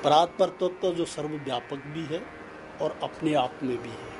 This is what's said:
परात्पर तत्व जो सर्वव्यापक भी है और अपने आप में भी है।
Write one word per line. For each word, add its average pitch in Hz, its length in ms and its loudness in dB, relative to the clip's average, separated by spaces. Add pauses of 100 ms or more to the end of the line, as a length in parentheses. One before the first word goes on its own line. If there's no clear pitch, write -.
परात्पर 170 460 6
तत्व 180 440 0
जो 170 120 0
सर्वव्यापक 143 720 -4
भी 151 380 -6
है 180 100 -6 (560)
और 151 220 -2
अपने 156 300 0
आप 127 300 2
में 123 200 0
भी 117 60 -8
है। - 300 -12